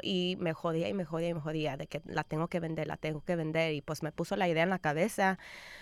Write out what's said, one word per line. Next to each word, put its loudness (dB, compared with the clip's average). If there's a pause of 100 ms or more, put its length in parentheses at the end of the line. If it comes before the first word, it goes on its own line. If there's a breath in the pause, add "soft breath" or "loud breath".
Y 2
me 0
jodía 0
y -2
me -2
jodía -2
y 0
me -4
jodía -2
de -8
que -6
la -2
tengo -2
que 0
vender, -2
la -6
tengo -4
que 2
vender. 2
Y -2
pues -6
me -2
puso -2
la 4
idea 4
en 4
la 2
cabeza. 2 (420 loud breath)